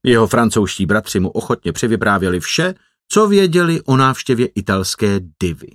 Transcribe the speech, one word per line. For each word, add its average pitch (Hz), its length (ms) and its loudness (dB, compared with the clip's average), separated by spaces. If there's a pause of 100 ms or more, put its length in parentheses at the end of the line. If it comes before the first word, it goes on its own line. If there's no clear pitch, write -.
Jeho 117 220 4
francouzští 110 580 0
bratři 104 340 -2
mu 92 100 -2
ochotně - 440 -4
přivyprávěli 98 680 -2
vše, 180 360 -4 (360)
co 214 160 4
věděli 175 540 2
o 131 160 0
návštěvě 131 480 0
italské 98 760 -2 (220)
divy. 85 340 -6